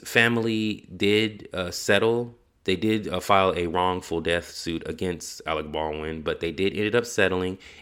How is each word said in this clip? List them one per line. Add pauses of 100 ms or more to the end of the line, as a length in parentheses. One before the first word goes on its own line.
family
did,
uh,
settle (280)
they
did,
uh,
file
a
wrongful
death
suit
against
Alec
Baldwin,
but
they
did
ended
up
settling, (240)